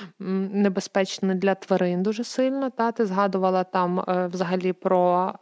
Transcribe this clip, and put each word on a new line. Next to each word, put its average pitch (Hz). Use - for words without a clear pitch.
небезпечна 196
для 190
тварин 180
дуже 214
сильно, 262
та, 233
ти 226
згадувала 185
там, 180
е, 180
взагалі 180
про, 180